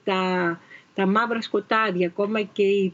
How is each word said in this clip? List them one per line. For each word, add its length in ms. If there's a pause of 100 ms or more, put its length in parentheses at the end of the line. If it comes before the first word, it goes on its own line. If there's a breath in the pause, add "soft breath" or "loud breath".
τα, 560 (360 loud breath)
τα 100
μαύρα 360
σκοτάδια, 680
ακόμα 340
και 220
οι 300